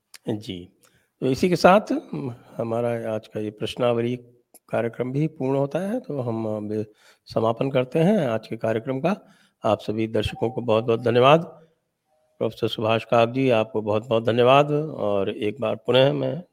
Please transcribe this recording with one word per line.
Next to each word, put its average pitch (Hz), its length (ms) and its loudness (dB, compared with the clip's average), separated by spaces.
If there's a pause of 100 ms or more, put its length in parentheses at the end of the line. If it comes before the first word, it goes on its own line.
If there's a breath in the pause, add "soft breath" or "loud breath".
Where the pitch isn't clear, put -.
(380)
जी, 90 320 -12 (500)
तो 120 80 -4
इसी 135 220 2
के 175 60 0
साथ 196 380 4 (680)
हमारा 117 560 -2
आज 110 120 -8
का - 120 -10
ये 107 100 -6
प्रश्नावली 120 680 -2 (540)
कार्यक्रम 117 420 -4
भी 147 160 0
पूर्ण 139 300 -2
होता 139 220 -2
है, 208 200 -4
तो 143 200 -8
हम 113 260 -4
अब 107 400 -4 (400)
समापन 117 460 0
करते 127 280 0
हैं 170 280 2
आज 113 200 -4
के 113 100 -10
कार्यक्रम 113 420 -2
का। 175 300 -4 (360)
आप 104 140 2
सभी 110 280 -4
दर्शकों 113 420 -2
को 120 120 -8
बहुत-बहुत 117 400 0
धन्यवाद। 127 400 6 (960)
प्रोफेसर 117 300 -4
सुभाष 113 380 -2
काक 117 240 4
जी, 131 200 0
आपको 110 320 0
बहुत-बहुत 110 440 -2
धन्यवाद। 127 460 4
और 104 580 -2
एक 104 320 -4
बार 110 140 -2
पुनः 131 380 4
मैं 139 400 -4